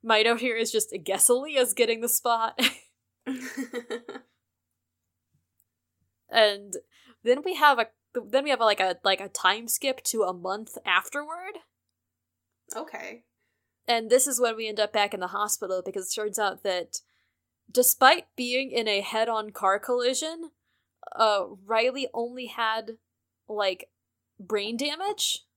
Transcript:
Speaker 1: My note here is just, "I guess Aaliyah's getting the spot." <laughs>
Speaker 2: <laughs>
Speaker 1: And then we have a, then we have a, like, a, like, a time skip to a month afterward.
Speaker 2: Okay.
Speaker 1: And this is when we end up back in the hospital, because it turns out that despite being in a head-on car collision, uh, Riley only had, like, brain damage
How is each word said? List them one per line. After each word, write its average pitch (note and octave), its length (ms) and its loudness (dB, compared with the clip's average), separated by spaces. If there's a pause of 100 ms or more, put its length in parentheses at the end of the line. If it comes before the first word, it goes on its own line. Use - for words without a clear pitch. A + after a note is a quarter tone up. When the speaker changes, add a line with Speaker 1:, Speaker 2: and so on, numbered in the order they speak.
Speaker 1:
My A3 220 4
note A#3 160 4
here A#3 160 -2
is A#3 160 -2
just, G#3+ 220 -2
"I - 40 -8
guess C#4+ 300 2
Aaliyah's C4 460 2
getting A#3 280 0
the A#3+ 80 -4
spot." A3+ 560 0
<laughs> - 40 0 (580)
Speaker 2:
<laughs> B3+ 1000 -10 (2000)
Speaker 1:
And G3+ 420 2 (500)
then B3+ 200 4
we F#4 120 -2
have C#4 240 6
a, A3 80 0 (260)
then A#3+ 300 0
we D4 60 -4
have B3 120 2
a, A3+ 40 4
like, G#3 140 4
a, F#3 240 0
like, F#3+ 180 2
a G3 80 -10
time G#3+ 380 0
skip C4 380 -2
to A3 180 0
a F3+ 100 0
month F#3 520 -8
afterward. D#4 720 -2 (1160)
Speaker 2:
Okay. A#3 480 -12 (640)
Speaker 1:
And A#3 220 -2
this C4+ 180 4
is B3 120 -2
when A#3 160 0
we A3 120 -6
end G#3+ 120 -6
up G#3 140 0
back G#3 200 0
in G3 60 -6
the F3+ 80 -4
hospital, G3 560 -4
because F#3 280 -6
it - 40 -4
turns G#3+ 220 -4
out G3+ 260 -2
that F3+ 340 -4 (720)
despite C4 640 6
being B3+ 360 -2
in A#3 160 0
a G3+ 140 2
head-on A3 500 -2
car G3+ 280 2
collision, C4+ 720 -2 (640)
uh, G#3 300 2 (200)
Riley A#3+ 480 0
only A#3+ 340 -8
had, A3 500 -4 (500)
like, G3+ 420 -2 (500)
brain G#3 380 -2
damage D#4+ 680 -4 (120)